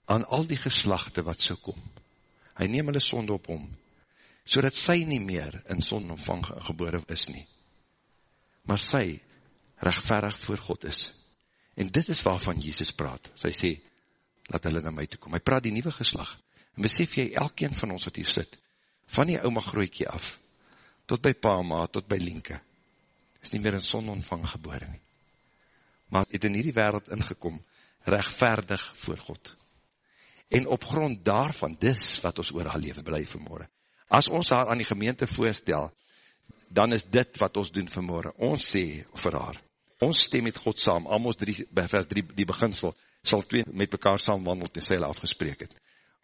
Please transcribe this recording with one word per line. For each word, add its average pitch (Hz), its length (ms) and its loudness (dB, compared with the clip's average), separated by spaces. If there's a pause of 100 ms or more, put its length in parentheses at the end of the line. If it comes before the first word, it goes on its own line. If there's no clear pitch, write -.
(120)
aan 113 220 2
al 156 160 2
die 139 100 -2
geslagte - 680 0
wat 85 160 -4
sou - 200 2
kom. - 180 -10 (800)
Hy 95 120 2
neem 147 200 0
hulle 143 140 0
sonde 110 340 -2
op - 160 -18
hom, 76 160 -8 (760)
sodat 135 320 2
sy 175 320 4
nie 131 120 0
meer 87 360 -4 (160)
in 87 80 0
sonde 101 320 -4
ontvang 87 300 -4 (100)
en - 140 -12
gebore 82 340 -4 (120)
is - 200 -2
nie, - 120 -14 (1200)
maar 104 120 2
sy 90 380 0 (640)
regverdig 104 600 2
voor 104 220 -4
God - 220 -6
is. - 120 -4 (720)
En 95 160 -2
dit 151 180 2
is - 140 0
waarvan 90 380 0
Jesus 76 340 -4
praat. 65 400 -6
Sy 85 160 -2
sê, 90 200 0 (760)
"Laat - 160 -4
hulle 82 180 0
na 80 100 -6
my 76 140 -6
toe - 140 -10
kom." - 140 -12
Hy 85 60 -2
praat 131 240 2
die 113 80 -2
nuwe 127 200 -2
geslag. - 460 -2 (400)
En 98 60 0
besef - 320 2
jy, 127 180 0
elkeen 143 400 0
van 107 180 -4
ons 92 140 -6
wat - 100 -6
hier - 160 -2
sit, - 260 -2 (500)
van 143 200 2
die 170 140 0
ouma 117 200 0
Grootjie - 460 -2
af, - 320 -8 (680)
tot 123 160 0
by 139 120 6
pa, 98 280 4
ma, 82 260 0
tot - 200 -6
by 101 100 0
Lienke, 87 440 -8 (800)
is - 100 -12
nie 107 100 -2
meer 104 120 2
in 98 80 -2
sonde 110 300 -4
ontvang 85 360 -4
gebore 78 400 -10
nie. - 140 -14 (1080)
Maar 98 200 4
het 98 140 -4
in 104 100 2
hierdie 120 200 -2
wêreld 104 380 0
ingekom, 87 500 -6 (420)
regverdig 101 960 2
voor - 200 -8
God. - 380 -16 (920)
En 127 200 4
op - 160 0
grond 135 420 0
daarvan, 107 540 2
dis 117 420 2
wat 87 160 -2
ons - 140 -4
oor 76 140 -4
haar 76 140 -2
lewe 76 240 -6
bely 78 220 -2
vanmôre. 80 420 -12 (400)
As 120 220 8
ons 170 200 0
haar 123 200 4
aan 117 120 0
die 107 60 -4
gemeente 113 400 0
voorstel, 98 600 0 (800)
dan 113 240 6
is 104 160 2
dit 123 320 4
wat 98 160 2
ons 98 140 0
doen 95 180 -2
vanmôre. 85 480 -4
Ons 123 380 0
sê 92 100 2 (360)
vir 80 180 0
haar, - 180 -6 (480)
ons - 220 6
stem 123 180 0
met 113 160 -4
God - 180 0
saam. 85 320 4
Amos 113 280 2
drie, 101 180 -2 (160)
by 90 160 2
vers 98 200 2
drie, 101 140 0 (140)
die 98 80 2
beginsel, 95 480 0 (300)
"Sal 104 180 6
twee 117 260 0
met 98 240 0
mekaar 98 280 4
saam 98 240 0
wandel, 90 260 -2
tenzij 87 280 0
hulle 80 120 0
afgespreek 76 500 -4
het." - 160 -14 (480)